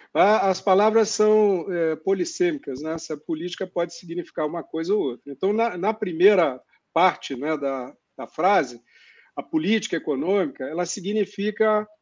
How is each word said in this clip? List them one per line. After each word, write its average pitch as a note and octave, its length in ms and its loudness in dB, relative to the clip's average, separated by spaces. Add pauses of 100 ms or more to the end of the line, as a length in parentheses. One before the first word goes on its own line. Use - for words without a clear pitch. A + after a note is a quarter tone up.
(120)
A-, G3+ 380 4
as F#3 100 -2
palavras G#3 480 4
são, G#3 640 2
é, E3 240 0
polissêmicas, D#3+ 840 -2
né? D#3 120 -6
Essa D#3 220 -8
política E3+ 500 -6
pode F3 280 -4
significar E3+ 520 -6
uma E3 160 -6
coisa E3 300 -4
ou G#3 80 2
outra. C#3 320 -4
Então, F#3+ 200 -2
na, G#3+ 260 -2
na G3 160 0
primeira F3 640 2 (320)
parte, E3 440 0
né, D3+ 200 -2
da, C3+ 380 -6 (220)
da B2+ 100 -8
frase, D#3+ 540 0 (560)
a C#3+ 60 -6
política E3+ 540 0
econômica, D#3 680 -2
ela E3 200 -4
significa G#3 1040 -2 (140)